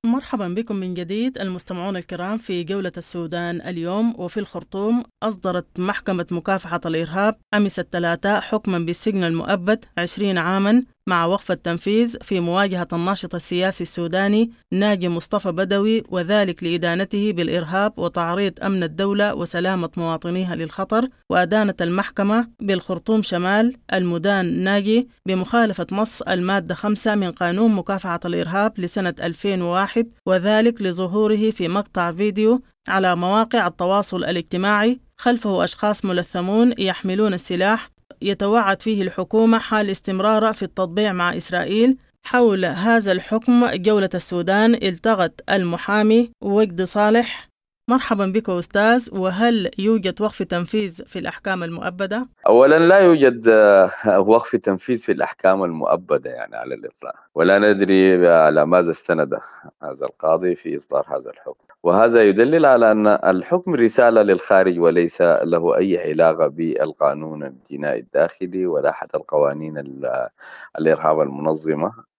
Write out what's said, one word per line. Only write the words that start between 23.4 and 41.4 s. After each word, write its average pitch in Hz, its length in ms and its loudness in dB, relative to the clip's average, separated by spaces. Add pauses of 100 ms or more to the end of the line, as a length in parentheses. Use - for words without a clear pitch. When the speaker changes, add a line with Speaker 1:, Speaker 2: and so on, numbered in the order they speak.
Speaker 1:
المدان 180 680 0
ناجي 202 440 0 (180)
بمخالفة 190 680 0
نص 214 300 -4
المادة 180 520 -2
خمسة 208 400 -2
من 190 160 -2
قانون 196 440 0
مكافحة 185 500 -6
الإرهاب 175 540 -2
لسنة 175 440 -4
ألفين 180 400 -4
وواحد، 196 480 -2 (160)
وذلك 214 560 2
لظهوره 208 680 0
في 180 180 -4
مقطع 180 440 -4
فيديو 214 500 0 (260)
على 185 280 0
مواقع 208 500 0
التواصل 185 580 -2
الاجتماعي 202 760 -2 (160)
خلفه 208 480 0
أشخاص 208 400 -4
ملثمون 190 720 0
يحملون 190 560 -2
السلاح 190 560 -2 (320)
يتوعد 202 600 0
فيه 214 200 -2
الحكومة 220 560 0
حال 214 320 -2
استمراره 208 600 0
في 208 100 -8
التطبيع 185 500 -4
مع 175 240 -2
إسرائيل. 202 600 0 (300)